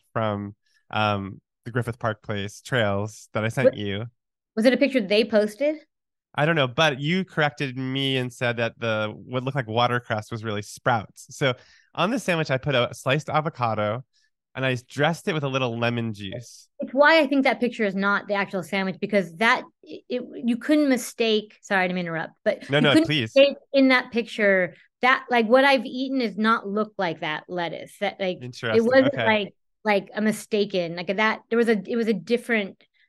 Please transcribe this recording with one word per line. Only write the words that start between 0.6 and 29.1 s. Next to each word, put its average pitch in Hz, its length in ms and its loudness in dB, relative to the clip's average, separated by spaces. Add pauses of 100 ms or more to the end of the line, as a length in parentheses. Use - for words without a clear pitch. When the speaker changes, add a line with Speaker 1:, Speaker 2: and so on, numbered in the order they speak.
Speaker 1:
um, 104 500 -2 (240)
the 120 60 -12
Griffith 117 280 -4
Park 110 240 -4
Place 104 380 -8
trails 107 760 -2
that 107 100 -2
I 110 40 0
sent 127 240 2
Speaker 2:
What - 20 -12
Speaker 1:
you. 104 320 -6 (500)
Speaker 2:
was 220 100 2
it 262 60 6
a 262 40 2
picture 269 240 0
they 208 240 2
posted? 220 520 0 (580)
Speaker 1:
I 143 120 0
don't 165 100 2
know, 139 120 2
but 147 300 0
you 170 260 -2
corrected 147 520 -4
me 135 400 -2
and 123 160 -4
said 120 240 -2
that 113 220 -4
the, 107 360 -2
what 123 280 -6
looked 131 140 -4
like 127 100 -2
watercress 117 640 0
was 113 140 -8
really 104 180 -4
Sprouts. - 640 -4 (100)
So 131 180 0 (400)
on 175 160 0
the 262 80 -2
sandwich, 160 320 -2
I 135 80 0
put 143 160 -2
a 120 200 2
sliced 143 340 -2
avocado 117 760 -2 (520)
and 131 100 -4
I 131 120 0 (120)
dressed 156 400 -2
it 151 60 0
with 151 100 -4
a 139 40 -2
little 131 300 -2
lemon 117 360 -2
juice. 101 540 -14 (120)
Speaker 2:
It's - 120 -10
why 294 280 6
I 294 60 2
think 277 180 2
that 233 160 0
picture 233 240 -2
is 196 100 -2
not 196 340 0
the 202 60 -2
actual 196 280 -4
sandwich, 190 380 -4
because 196 360 0
that, 226 260 2 (200)
it, - 260 -18
it, 247 140 -4 (220)
you 240 120 0
couldn't 302 320 2
mistake, 226 760 -2
sorry, 190 220 0
I - 20 0
didn't 180 100 -4
mean 180 100 -4
to 170 40 -6
interrupt, 160 220 -6 (120)
but - 240 -2
Speaker 1:
No, 139 120 2
Speaker 2:
you 151 80 4
Speaker 1:
no, - 20 6
Speaker 2:
couldn't 311 160 6
Speaker 1:
please. 139 300 -2
Speaker 2:
mistake 277 200 6 (160)
in 269 160 6
that 247 220 2
picture 196 640 0 (260)
that, 254 300 2
like, 233 160 2
what 262 180 6
I've 269 220 4
eaten 262 340 -4
is 208 160 -4
not 220 300 0
look 208 320 -4
like 175 220 -4
that 156 280 -6
lettuce. 170 520 -8
That, - 180 -4
like, 185 200 -4 (340)
it 226 80 4
Speaker 1:
Interesting. - 0 -
Speaker 2:
wasn't 254 340 4